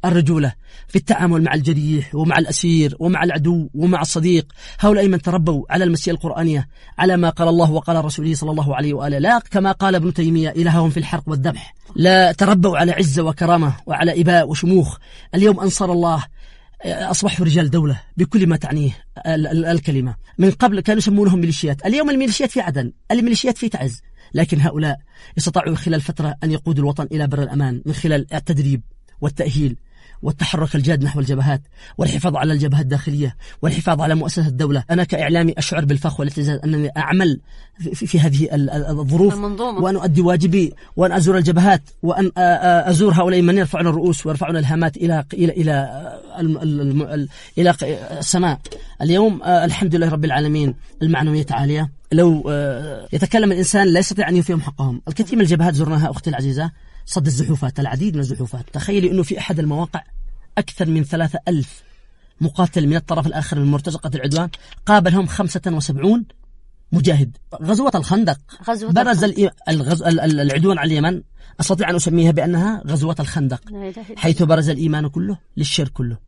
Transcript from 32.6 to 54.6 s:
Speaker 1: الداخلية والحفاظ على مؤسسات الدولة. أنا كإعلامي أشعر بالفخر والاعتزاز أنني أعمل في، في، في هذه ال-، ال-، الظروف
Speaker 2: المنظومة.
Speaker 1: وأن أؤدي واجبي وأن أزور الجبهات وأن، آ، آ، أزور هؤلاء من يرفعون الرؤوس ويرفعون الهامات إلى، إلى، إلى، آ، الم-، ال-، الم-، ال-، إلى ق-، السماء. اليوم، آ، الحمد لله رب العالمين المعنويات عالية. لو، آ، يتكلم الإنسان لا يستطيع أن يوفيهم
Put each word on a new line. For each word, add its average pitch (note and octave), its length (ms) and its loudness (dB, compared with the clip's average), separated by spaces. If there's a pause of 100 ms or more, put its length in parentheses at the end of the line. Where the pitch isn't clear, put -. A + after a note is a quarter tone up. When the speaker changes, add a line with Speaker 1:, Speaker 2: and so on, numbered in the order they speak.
Speaker 1:
الداخلية C#3+ 540 -4 (260)
والحفاظ D#3 380 0
على D#3+ 140 0
مؤسسات D#3 320 0
الدولة. C#3 440 -2
أنا F3 140 2
كإعلامي D#3+ 540 0
أشعر D3+ 260 -2
بالفخر C#3+ 360 0
والاعتزاز C#3+ 440 -2
أنني D3+ 320 -2
أعمل D3+ 440 0 (380)
في، E3 160 -8
في، A3 120 -8
في E3 140 2
هذه D3 240 4
ال-، D3 260 0
ال-، D3 300 -4
الظروف E3+ 340 4
Speaker 2:
المنظومة. G3+ 460 -6
Speaker 1:
وأن F#3 160 0
أؤدي E3+ 240 2
واجبي F3 540 2 (220)
وأن F3+ 160 2
أزور F#3 260 2
الجبهات F3 520 4 (120)
وأن، F3 360 0
آ، - 20 0
آ، F3 500 4
أزور F#3 220 4
هؤلاء F3+ 300 4
من F3+ 160 4
يرفعون D#3+ 280 0
الرؤوس E3 400 0
ويرفعون D#3 300 -4
الهامات D#3 400 0
إلى، E3 360 -2
إلى، - 200 0
إلى، D#3 200 0
آ، - 680 -8
الم-، D#3+ 180 0
ال-، D3 220 -2
الم-، C#3 220 0
ال-، D3 260 -6 (300)
إلى F3 120 0
ق-، E3+ 140 -2 (340)
السماء. E3+ 420 -2 (420)
اليوم، F3+ 400 2
آ، F3 220 2
الحمد E3 300 0
لله E3 140 2
رب D3+ 160 -2
العالمين D3 500 0 (280)
المعنويات D3+ 500 0
عالية. C#3+ 380 -2 (220)
لو، E3 380 4
آ، C#3+ 640 -6
يتكلم A3 400 2
الإنسان F#3+ 340 2
لا F3 140 4
يستطيع F#3 280 -2
أن F3 80 2
يوفيهم E3+ 240 0